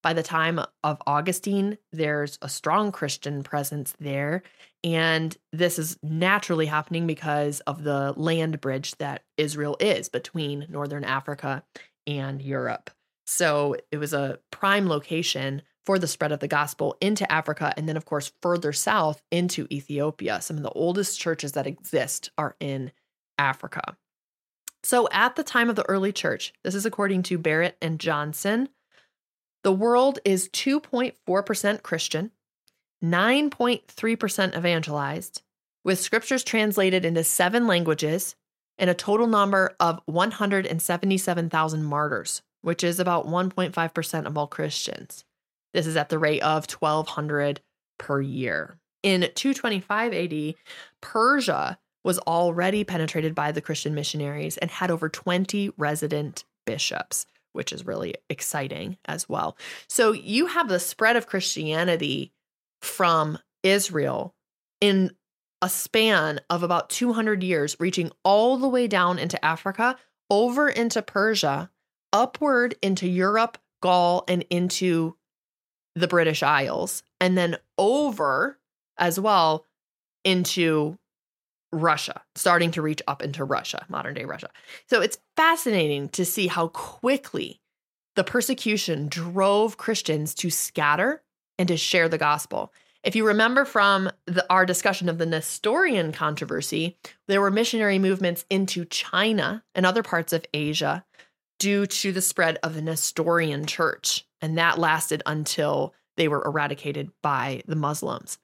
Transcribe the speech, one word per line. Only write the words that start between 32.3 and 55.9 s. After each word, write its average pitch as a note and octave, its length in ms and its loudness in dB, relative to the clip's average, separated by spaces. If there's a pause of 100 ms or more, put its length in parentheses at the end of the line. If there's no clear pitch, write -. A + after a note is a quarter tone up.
nine A3+ 500 2
point - 380 0
three A3+ 260 -2
percent G3+ 420 -2
evangelized, D#3+ 840 -2 (420)
with F#3 160 2
scriptures A#3+ 440 0
translated G3 600 2
into E3 200 2
seven G#3+ 420 2
languages, E3 680 0 (420)
and F3+ 100 2
a F3+ 60 4
total G#3 320 2
number G3 540 4
of E3+ 260 2
one F3 240 2
hundred G3 360 0
and E3 140 -2
seventy-seven F3+ 680 0
thousand D#3 340 0
martyrs, D3 580 -2 (180)
which E3+ 240 -2
is F3 160 0
about F3 260 2
one F3+ 240 0
point F3+ 240 -2
five E3 200 -2
percent D#3 340 -4
of D3+ 100 -6
all D3 100 -2
Christians. - 760 -8 (480)
This D#3 140 0
is D#3+ 100 -2
at D3 120 0
the D#3+ 100 -2
rate D3+ 240 2
of D#3 240 0
twelve D#3 400 -2
hundred D3 540 -2 (380)
per C#3 220 -2
year. B2 580 -6 (260)
In F#3 320 4
two C4+ 180 0
twenty-five G#3+ 580 -2
A F3 140 -2
D, D3+ 300 -4 (440)
Persia A3+ 800 2 (260)
was F#3 140 2
already F3 640 2
penetrated D#3+ 500 -2
by D3+ 200 -2
the D3+ 80 -2
Christian D3+ 340 -4
missionaries D3 600 -6
and E3+ 160 -4
had F3+ 180 -2
over D#3+ 180 0
twenty F#3 680 0
resident D3+ 680 -4 (220)